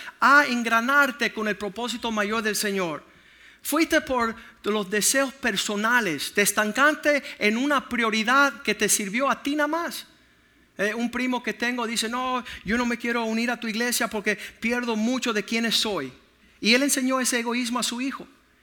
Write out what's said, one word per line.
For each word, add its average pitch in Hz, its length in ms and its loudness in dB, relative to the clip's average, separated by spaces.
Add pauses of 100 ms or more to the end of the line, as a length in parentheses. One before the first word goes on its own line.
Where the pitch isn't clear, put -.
(200)
a 277 280 6
engranarte 240 840 2
con 214 160 -2
el 208 80 0
propósito 226 540 -6
mayor 214 320 0
del 208 140 -2
Señor. 190 500 -2 (560)
Fuiste 311 400 2
por 233 340 -2 (280)
los 208 260 -2
deseos 240 420 2
personales. 208 1000 -2
Te 202 80 4
estancaste 277 800 2 (160)
en 214 200 2
una 277 300 0
prioridad 233 760 2
que 214 100 0
te 208 160 0
sirvió 220 400 0
a 226 140 -2
ti 277 120 -2
nada 294 120 2
más. 320 400 -4 (680)
Eh, 208 200 0
un 233 160 -2
primo 247 320 -2
que 214 100 -4
tengo 240 320 -4
dice, 220 240 -4
"No, 254 340 -4 (220)
yo 220 140 0
no 247 80 0
me 233 100 0
quiero 233 280 -2
unir 226 260 0
a 233 80 -4
tu 233 80 -6
iglesia 233 400 -2
porque 214 320 -2 (200)
pierdo 233 360 -2
mucho 247 360 0
de 208 140 -2
quiénes 226 300 -2
soy." 160 360 -2 (480)
Y 214 140 4
él 247 80 4
enseñó 262 380 0
ese 247 220 0
egoísmo 240 360 -2
a 233 60 0
su 240 180 -4
hijo. 262 260 -8 (360)